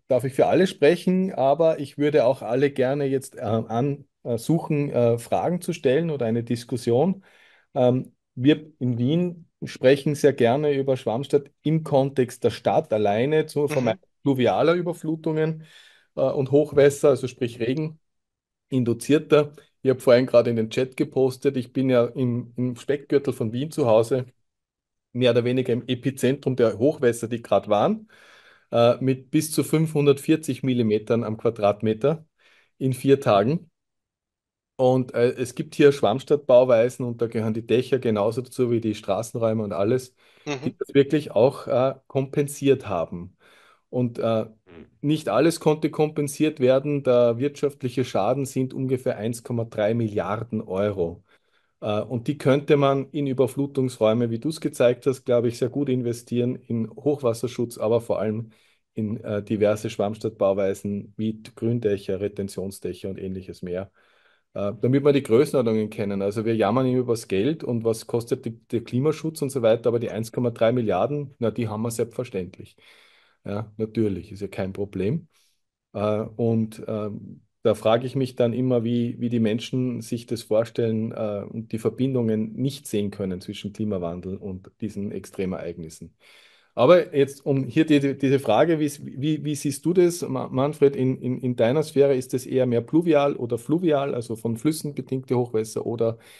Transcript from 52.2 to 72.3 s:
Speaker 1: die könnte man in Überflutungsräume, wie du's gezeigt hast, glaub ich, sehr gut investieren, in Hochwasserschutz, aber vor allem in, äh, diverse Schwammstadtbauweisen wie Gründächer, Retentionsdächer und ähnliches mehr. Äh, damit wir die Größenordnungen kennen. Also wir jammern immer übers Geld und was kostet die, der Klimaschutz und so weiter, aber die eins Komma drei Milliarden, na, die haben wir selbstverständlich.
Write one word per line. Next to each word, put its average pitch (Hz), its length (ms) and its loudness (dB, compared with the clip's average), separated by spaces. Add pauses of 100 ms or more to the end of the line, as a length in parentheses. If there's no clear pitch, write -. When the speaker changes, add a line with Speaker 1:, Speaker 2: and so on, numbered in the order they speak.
Speaker 1:
die 147 120 -4
könnte 147 400 2
man 139 320 0
in 147 160 -4
Überflutungsräume, 127 1040 0
wie 113 80 -4
du's 156 240 -6
gezeigt 123 440 0
hast, 127 200 -2
glaub 120 180 2
ich, 120 140 -2
sehr 127 100 0
gut 139 220 -2
investieren, 120 640 -2
in 113 340 -6
Hochwasserschutz, 120 880 -2
aber 110 240 0
vor 101 180 -4
allem 110 340 -6 (420)
in, 110 300 -6
äh, 104 180 -4
diverse 107 480 0
Schwammstadtbauweisen 101 1300 -2
wie 110 240 -4 (120)
Gründächer, 104 640 -2
Retentionsdächer 98 880 -8
und 95 80 -10
ähnliches 95 420 -10
mehr. 90 300 -8 (600)
Äh, 101 280 -4
damit 135 240 2
wir 147 80 6
die 139 100 2
Größenordnungen 113 680 2
kennen. 101 320 -4
Also 104 220 -2
wir 113 120 0
jammern 110 300 2
immer 127 120 0
übers 120 300 -2
Geld 120 340 -2
und 117 220 -4
was 113 240 -2
kostet 120 360 -4
die, 117 140 -10 (100)
der 113 140 -4
Klimaschutz 151 600 -4
und 135 80 -4
so 131 120 -6
weiter, 117 260 2
aber 117 120 0
die 117 100 -6
eins 110 220 -6
Komma 123 180 -2
drei 117 220 2
Milliarden, 123 640 -2
na, 110 140 -2
die 117 160 -4
haben 107 140 -6
wir 117 100 -4
selbstverständlich. 104 840 -8 (680)